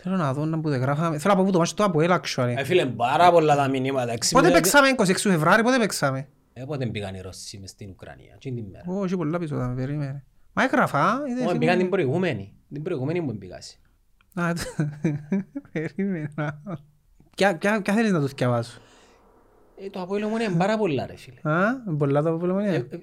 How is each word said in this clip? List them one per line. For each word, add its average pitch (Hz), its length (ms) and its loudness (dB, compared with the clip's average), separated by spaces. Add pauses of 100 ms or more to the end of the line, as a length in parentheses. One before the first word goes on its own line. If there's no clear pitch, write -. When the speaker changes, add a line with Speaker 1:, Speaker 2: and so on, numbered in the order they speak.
Speaker 1:
Θέλω 185 140 -2
να 151 160 0
δω 143 120 -4
να 160 160 -2
που 156 80 -2
δεν 139 120 0
γράφαμε. 147 380 0
Θέλω 196 160 2
να 190 60 4
πω 190 60 4
που 196 60 2
το 185 60 4
μάτσο 170 160 2
του 208 100 0
αποέλ, 170 280 2
actually. 127 440 0
Speaker 2:
Ε, 139 80 -2
φίλε, 165 220 4
πάρα 131 440 4
πολλά 156 260 6
τα 139 120 2
μηνύματα, 131 440 0
έξι 117 200 -2
Speaker 1:
Πότε 269 140 6
Speaker 2:
μήνες. 339 140 6
Speaker 1:
παίξαμε, 269 280 6
είκοσι 240 220 2
έξι 185 180 0
Φεβρουάρι, 180 340 4
πότε 254 160 2
παίξαμε; 143 500 -2 (240)
Speaker 2:
Ε, 123 120 -14
πότε 127 220 -4
μπήκαν 101 280 -6
οι 95 60 -10
Ρώσοι 92 380 -14
μες 98 120 -16
στην 101 200 -16
Ουκρανία, 67 500 -20
τι - 80 -12
είναι 123 120 -6
την 101 100 -12
μέρα; - 140 -18 (160)
Speaker 1:
Όχι, 190 160 -2
πολλά 165 220 -2
πίσω, 151 180 -4
θα 127 100 -2
με 123 80 -4
περίμενε. 139 500 -6 (280)
Μα 190 100 0
έγραφα, 226 680 2
είδες, 247 120 -4
Speaker 2:
Όχι, 247 100 -2
Speaker 1:
είναι 175 80 0
Speaker 2:
μπήκαν 180 200 2
την 185 100 2
προηγούμενη. 156 680 -2 (180)
Την 143 100 -8
προηγούμενη 165 400 -4
που 135 100 -4
μπήκασαι. 92 440 -14 (640)
Speaker 1:
Α, 170 120 0
το-, 170 320 -4 (440)
<laughs> 196 440 -6
περίμενα. 156 880 -6 (760)
Ποια, 190 200 2
ποια, 202 260 0
ποια 196 120 0
θέλεις 220 180 2
να 170 80 2
το 139 80 0
θκιαβάσω; 120 500 -2 (1080)
Speaker 2:
Ε, 196 60 -10
το 196 100 -10
Απόλλωνα 208 440 -4
είναι 202 120 -2
πάρα 202 220 2
πολλά, 147 280 -2
ρε - 100 -14
φίλε. - 240 -20 (140)
Speaker 1:
Α, 226 280 0 (160)
πολλά 143 240 2
το 165 120 0
Απόλλωνα. 180 320 -2
Speaker 2:
Ε, 190 80 0
ε, 147 100 -2 (180)